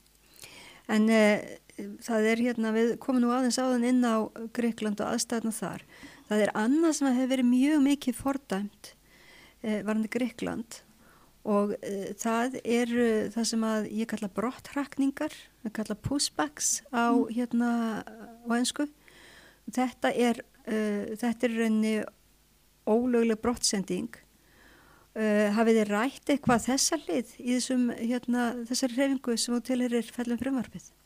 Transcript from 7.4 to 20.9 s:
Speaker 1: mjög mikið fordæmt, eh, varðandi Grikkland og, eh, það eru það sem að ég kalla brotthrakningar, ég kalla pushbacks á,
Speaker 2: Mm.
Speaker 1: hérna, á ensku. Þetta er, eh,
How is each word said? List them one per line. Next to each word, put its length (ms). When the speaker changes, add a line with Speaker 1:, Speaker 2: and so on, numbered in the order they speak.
Speaker 1:
mjög 360
mikið 320
fordæmt, 760
eh, 200
varðandi 260
Grikkland 720
og, 260
eh, 320
það 520
eru 640
það 160
sem 160
að 300
ég 160
kalla 200
brotthrakningar, 1040
ég 100
kalla 220
pushbacks 840
á, 240
Speaker 2:
Mm. 180
Speaker 1:
hérna, 680
á 480
ensku. 380
Þetta 420
er, 280
eh, 480